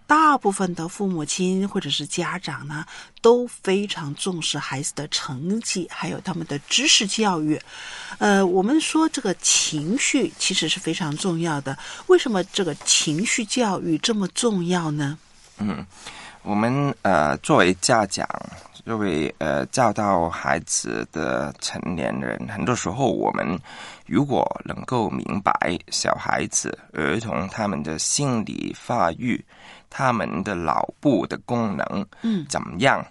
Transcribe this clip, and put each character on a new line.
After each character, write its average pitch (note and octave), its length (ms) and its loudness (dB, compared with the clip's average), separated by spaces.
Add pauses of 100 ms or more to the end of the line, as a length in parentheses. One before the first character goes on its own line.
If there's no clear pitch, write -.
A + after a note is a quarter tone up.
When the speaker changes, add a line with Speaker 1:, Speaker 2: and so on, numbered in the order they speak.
Speaker 1:
大 D4+ 320 6
部 G3+ 120 2
分 F#3+ 240 -2
的 E3 140 -6
父 G3 180 -4
母 E3+ 180 0
亲 F#3+ 440 0
或 G3 120 -2
者 C#3+ 100 -6
是 C#3+ 160 -2
家 E3+ 320 -4
长 C3+ 280 -8
呢， D3 180 -8 (360)
都 A#3+ 260 6
非 G3+ 400 0
常 D#3 280 -6
重 F3+ 260 -4
视 D3+ 180 -2
孩 C3+ 240 -6
子 - 120 -6
的 D3 140 -6
成 E3+ 520 -4
绩， - 300 -4
还 - 180 -8
有 F3+ 120 -6
他 F#3+ 140 -6
们 E3 120 -6
的 C#3+ 140 -4
知 - 260 0
识 B3 200 4
教 G3 340 2
育。 D3+ 200 2 (580)
呃， G3+ 260 6
我 F#3 180 4
们 C#4 180 4
说 D#4+ 280 2
这 C#4+ 140 -2
个 - 120 2
情 - 640 0
绪 - 400 2
其 - 160 -2
实 D#3+ 140 0
是 F#3 120 -2
非 D#3+ 140 -2
常 D3+ 220 -2
重 E3 240 0
要 D#3+ 200 0
的， C#3 160 -6 (300)
为 F#4 120 8
什 C#4 120 2
么 F#3+ 140 2
这 - 200 -2
个 D3+ 120 -2
情 - 480 0
绪 A#3+ 200 0
教 G#3 360 0
育 E3 180 0
这 A3+ 160 0
么 G3 140 0
重 G#3 380 0
要 F3 240 0
呢？ D3 280 -2 (400)
Speaker 2:
嗯， G2+ 260 -4 (580)
我 G2+ 120 -2
们， B2+ 480 2
呃， D2+ 360 4
作 - 180 2
为 F#2 240 6
家 A2+ 260 4
长， - 200 -4 (580)
作 A2+ 120 -4
为， D#2+ 420 0
呃， C#2+ 280 0
教 A#2 260 2
导 G2 380 2
孩 D2 300 0
子 - 520 -4
的 C2+ 480 -2
成 - 200 -6 (140)
年 C2 260 -2
人， A#1 280 -6
很 G#2 160 -6
多 B2 100 2
时 - 140 -2
候 A2+ 240 0
我 G#1 200 2
们 D2 260 -2 (480)
如 A#2 180 2
果 G#2+ 200 2 (200)
能 - 100 -6 (120)
够 A2 240 0
明 C2 320 -4
白 - 360 0 (120)
小 - 240 0
孩 - 320 -2
子、 - 300 -4 (180)
儿 D#2 260 0
童 F#2 280 -4
他 G#2 200 -2
们 D2+ 140 -2
的 D#2 160 -4
心 B2 480 0
理 G1+ 320 -6
发 F#2+ 340 2
育、 A#2 320 -2 (460)
他 C3+ 220 0
们 F#2+ 300 -2
的 G2 120 -2
脑 E2 340 0 (120)
部 - 260 4
的 - 180 -4
功 A2+ 320 -2
能， - 300 -2 (160)
Speaker 1:
嗯。 G3+ 260 0
Speaker 2:
怎 - 140 -2
么 D#2 180 -8
样 A#2+ 300 4